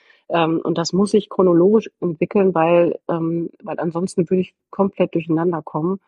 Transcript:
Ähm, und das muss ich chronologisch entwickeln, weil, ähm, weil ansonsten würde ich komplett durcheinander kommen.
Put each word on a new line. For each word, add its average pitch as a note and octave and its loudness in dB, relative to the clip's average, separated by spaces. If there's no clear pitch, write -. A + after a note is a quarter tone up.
Ähm, E3 0
und E3 -4
das E3+ -4
muss G3 0
ich G#3 0
chronologisch F#3 2
entwickeln, F3+ 0
weil, E3+ 2
ähm, E3 -4
weil E3 -8
ansonsten E3+ -4
würde F#3 2
ich - -12
komplett F#3+ -2
durcheinander E3 -2
kommen. E3+ -6